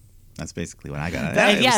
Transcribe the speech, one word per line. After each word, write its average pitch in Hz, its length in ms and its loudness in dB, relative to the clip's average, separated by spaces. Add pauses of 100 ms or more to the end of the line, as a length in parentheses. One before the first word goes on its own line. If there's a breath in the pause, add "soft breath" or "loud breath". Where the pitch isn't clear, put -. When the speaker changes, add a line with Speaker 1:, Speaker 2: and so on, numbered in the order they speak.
(360)
Speaker 1:
that's - 180 -12
basically - 380 -10
what 73 80 -8
I 80 100 -4
got. - 240 -4
Speaker 2:
That, - 160 4
Speaker 1:
It 208 60 4
was - 80 2
Speaker 2:
yeah, 254 140 4